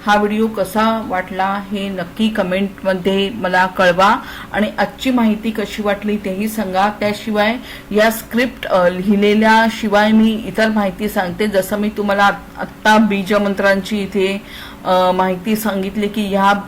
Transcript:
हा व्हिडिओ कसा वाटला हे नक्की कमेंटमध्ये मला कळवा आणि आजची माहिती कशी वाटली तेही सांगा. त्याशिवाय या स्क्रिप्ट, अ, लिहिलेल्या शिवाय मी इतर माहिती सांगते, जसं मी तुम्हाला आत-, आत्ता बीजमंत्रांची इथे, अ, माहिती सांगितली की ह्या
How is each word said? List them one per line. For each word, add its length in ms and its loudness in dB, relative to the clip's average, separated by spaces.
हा 100 4
व्हिडिओ 300 0
कसा 640 -2
वाटला 540 -4
हे 160 -4
नक्की 400 -4
कमेंटमध्ये 1040 -2
मला 320 0
कळवा 500 4
आणि 140 0
आजची 320 -2
माहिती 400 0
कशी 320 -6
वाटली 340 -2
तेही 320 -4
सांगा. 400 0
त्याशिवाय 680 -2
या 200 4
स्क्रिप्ट, 560 -4
अ, 220 4
लिहिलेल्या 840 4
शिवाय 420 2
मी 340 4
इतर 220 0
माहिती 400 -2
सांगते, 380 -2
जसं 320 0
मी 100 -2
तुम्हाला 360 0
आत-, 360 -2
आत्ता 380 2
बीजमंत्रांची 1040 0
इथे, 400 -2
अ, 280 2
माहिती 440 0
सांगितली 520 -2
की 140 -4
ह्या 300 2